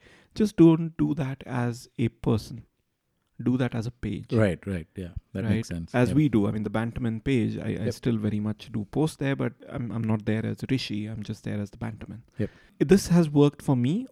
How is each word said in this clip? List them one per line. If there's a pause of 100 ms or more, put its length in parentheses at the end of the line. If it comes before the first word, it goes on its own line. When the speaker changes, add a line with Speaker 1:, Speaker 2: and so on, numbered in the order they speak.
(340)
Speaker 1:
Just
don't
do
that
as (100)
a
person. (760)
Do
that
as
a
page.
Speaker 2:
Right,
right.
Yeah, (200)
that
Speaker 1:
Right?
Speaker 2:
makes
sense.
Speaker 1:
As
Speaker 2:
Yep.
Speaker 1:
we
do.
I
mean,
the
Banterman
page,
I,
I
Speaker 2:
Yep.
Speaker 1:
still
very
much
do
post
there,
but (160)
I'm,
I'm
not
there
as
Rishi.
I'm
just
there
as
the
Banterman. (160)
Speaker 2:
Yep. (280)
Speaker 1:
This
has
worked
for
me.